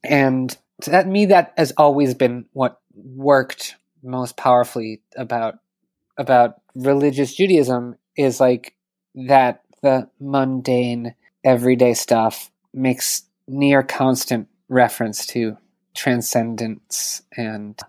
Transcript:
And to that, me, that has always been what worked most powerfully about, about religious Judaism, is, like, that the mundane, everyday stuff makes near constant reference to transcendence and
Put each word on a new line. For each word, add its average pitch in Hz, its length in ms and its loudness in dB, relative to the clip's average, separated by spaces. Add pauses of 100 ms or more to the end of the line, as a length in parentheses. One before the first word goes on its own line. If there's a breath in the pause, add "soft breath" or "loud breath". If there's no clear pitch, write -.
And 131 520 0 (260)
to 151 80 -6
that, 180 160 4
me, 202 200 2
that 175 300 4
has 147 200 0
always 143 380 4
been 123 380 -2
what 131 280 -4 (140)
worked 131 800 -2 (260)
most 127 340 -8
powerfully 120 640 0 (160)
about, 117 420 -6 (580)
about 123 440 2 (140)
religious 139 600 0
Judaism, 127 640 0 (200)
is, 131 240 0
like, 127 340 0 (400)
that 131 480 2 (200)
the 131 260 0 (120)
mundane, 127 920 -2 (280)
everyday 123 520 4
stuff 113 560 -2 (240)
makes 131 500 -4 (240)
near 139 340 2
constant 127 640 -2 (220)
reference 117 580 0
to 113 300 -4 (380)
transcendence 117 1300 -6 (140)
and 107 520 -10